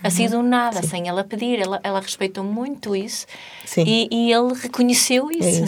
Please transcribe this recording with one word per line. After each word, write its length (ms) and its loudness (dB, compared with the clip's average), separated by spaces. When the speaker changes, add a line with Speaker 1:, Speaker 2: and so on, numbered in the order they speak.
Speaker 1:
Assim 260 0
Speaker 2:
Uhum. 40 0
Speaker 1:
do 120 0
nada, 380 2
Speaker 2:
Sim. 60 -2
Speaker 1:
sem 220 -4
ela 160 -2
pedir. 340 -2
Ela, 240 -2
ela 160 -2
respeitou 420 -6
muito 540 -4
isso. 300 -6
Speaker 2:
Sim. 200 2
Speaker 1:
E, 240 4
e 220 2
ele 220 4
reconheceu 760 2
isso, 140 -2
Speaker 2:
É 80 4
isso. 160 2